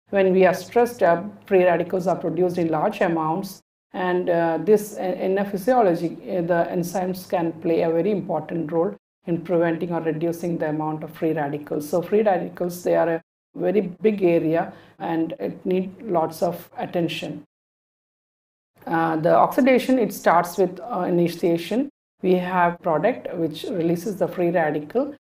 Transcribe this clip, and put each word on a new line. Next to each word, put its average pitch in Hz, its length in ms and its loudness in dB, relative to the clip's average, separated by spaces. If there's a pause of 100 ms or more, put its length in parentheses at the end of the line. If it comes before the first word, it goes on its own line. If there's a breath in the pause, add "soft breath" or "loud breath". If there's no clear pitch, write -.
when 190 240 4
we 185 120 6
are 175 80 6
stressed 233 500 0
up, 175 220 4 (220)
free 185 160 4
radicals 175 440 0
are 175 80 2
produced 175 420 -2
in 165 120 0
large 160 320 -2
amounts, 170 600 0 (320)
and, 180 360 0
uh, 165 320 2
this, 208 360 2
uh, - 40 -6
in 190 360 -2
a 202 80 0
physiology, 202 720 2 (120)
uh, 185 120 -2
the 170 280 2
enzymes 185 600 -4
can 170 240 0
play 165 280 0
a 170 80 2
very 170 220 0
important 165 600 -4
role 170 220 0 (320)
in 165 160 -2
preventing 170 500 0
or 165 100 -2
reducing 165 560 -2
the 165 120 -2
amount 156 340 -4
of 160 80 -12
free 160 200 -2
radicals. 147 580 -4
So 175 120 0
free 208 200 2
radicals, 175 640 -2
they 175 120 2
are 165 140 2
a 165 140 -2 (320)
very 185 260 0
big 190 400 -2
area, 170 520 2 (260 loud breath)
and 165 400 -2
it 190 260 -8
need 185 260 0 (120)
lots 160 400 -2
of 170 340 -4
attention. 165 640 -4 (1400)
Uh, 165 300 0
the 160 200 4
oxidation, 254 640 4
it 220 160 0
starts 175 440 2
with, 180 240 0
uh, 202 260 -6
initiation. 175 800 0 (320)
We 185 120 2
have 180 480 0
product 180 520 -2
which 165 300 -4
releases 175 540 -2
the 175 100 0
free 170 240 0
radical, 165 640 -2 (120)